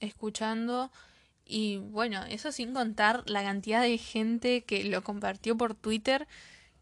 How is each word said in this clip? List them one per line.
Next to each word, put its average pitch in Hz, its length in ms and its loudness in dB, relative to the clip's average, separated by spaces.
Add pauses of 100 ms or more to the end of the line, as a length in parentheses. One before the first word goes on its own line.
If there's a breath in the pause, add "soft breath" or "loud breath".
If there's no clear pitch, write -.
escuchando. 226 920 -2 (560 loud breath)
Y 214 320 -2
bueno, 208 460 -2
eso 214 260 -6
sin 247 240 -6
contar 226 520 4
la 208 180 0
cantidad 202 360 0
de 240 180 4
gente 233 680 0
que 196 180 0
lo 202 220 0
compartió 202 520 -2
por 226 180 0
Twitter 240 520 0 (560 loud breath)